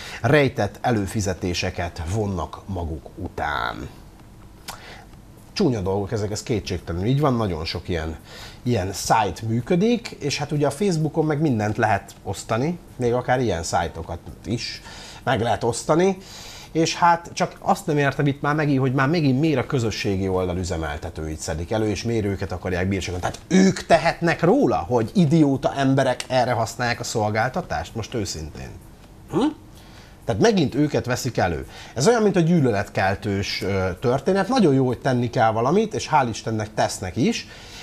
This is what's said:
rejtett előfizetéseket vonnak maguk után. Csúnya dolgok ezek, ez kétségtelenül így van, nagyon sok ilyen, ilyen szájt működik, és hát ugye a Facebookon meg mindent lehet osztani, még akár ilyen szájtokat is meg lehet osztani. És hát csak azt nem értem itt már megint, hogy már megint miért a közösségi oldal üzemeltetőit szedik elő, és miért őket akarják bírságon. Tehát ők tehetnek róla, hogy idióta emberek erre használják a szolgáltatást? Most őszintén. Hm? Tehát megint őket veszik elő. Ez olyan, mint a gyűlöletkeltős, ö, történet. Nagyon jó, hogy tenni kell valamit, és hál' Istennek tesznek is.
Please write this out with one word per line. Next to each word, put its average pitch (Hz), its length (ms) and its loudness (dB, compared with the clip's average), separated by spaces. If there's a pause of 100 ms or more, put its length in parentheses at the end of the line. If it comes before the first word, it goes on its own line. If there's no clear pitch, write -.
(220)
rejtett 120 580 2
előfizetéseket 92 1200 -2 (120)
vonnak 98 520 -4
maguk 82 500 -6
után. 65 720 -6 (1600)
Csúnya 131 280 2
dolgok 98 320 -2
ezek, 104 180 -2
ez 104 120 -6
kétségtelenül 90 640 -4
így 139 140 2
van, 139 140 2
nagyon 87 300 -2
sok - 240 -6
ilyen, 80 280 -4 (460)
ilyen 104 300 0
szájt 107 500 0
működik, 175 640 0
és - 300 -6
hát 147 140 -6
ugye 147 140 2
a - 40 2
Facebookon 160 540 0
meg 151 160 0
mindent 107 360 2
lehet 107 460 0
osztani, 123 560 -2 (180)
még 120 160 2
akár 127 280 2
ilyen 95 220 0
szájtokat 85 560 -4 (260)
is - 380 -6 (420)
meg 120 160 2
lehet 113 240 0
osztani. 165 520 2 (560)
És 160 240 0
hát 170 360 2
csak - 260 -4
azt - 280 0
nem 147 120 2
értem 143 280 2
itt 139 140 0
már 147 140 0
megint, 147 260 2
hogy 131 120 2
már 135 160 2
megint 147 320 2
miért 156 180 2
a 113 80 0
közösségi 104 600 0
oldal 92 280 0
üzemeltetőit 78 840 -6
szedik 82 300 -6
elő, 110 180 0
és 101 140 -2
miért 113 220 0
őket 98 280 -4
akarják 92 360 -2
bírságon. 92 320 -2
Tehát - 180 -4 (100)
ők 190 380 4
tehetnek 160 560 2
róla, 170 340 4
hogy 110 380 0
idióta 151 600 4
emberek 135 540 2
erre 123 240 2
használják 117 480 -2
a 113 40 -8
szolgáltatást? 107 880 -2
Most 110 200 -6
őszintén. 78 560 -6 (600)
Hm? 220 160 0 (800)
Tehát 110 160 -2
megint 190 340 4
őket 143 320 0
veszik 120 300 -2
elő. 85 300 0 (280)
Ez 127 140 0
olyan, 233 140 4
mint 196 140 4
a 180 40 6
gyűlöletkeltős, 101 1200 0
ö, 95 260 0 (120)
történet. 185 480 0
Nagyon 208 260 6
jó, 131 120 4
hogy 123 120 0
tenni 123 320 0
kell 113 220 4
valamit, 151 420 2
és - 180 -4
hál' 139 160 4
Istennek 107 460 -4
tesznek 104 420 -2
is. 190 320 0 (340)